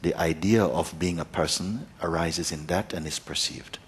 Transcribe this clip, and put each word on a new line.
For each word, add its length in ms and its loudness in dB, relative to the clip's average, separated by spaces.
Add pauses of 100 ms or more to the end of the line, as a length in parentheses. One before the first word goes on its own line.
the 140 2
idea 480 4
of 340 0
being 220 0
a 40 -2
person 600 -2 (160)
arises 480 0
in 160 -6
that 260 0
and 140 -4
is 140 -6
perceived. 680 -6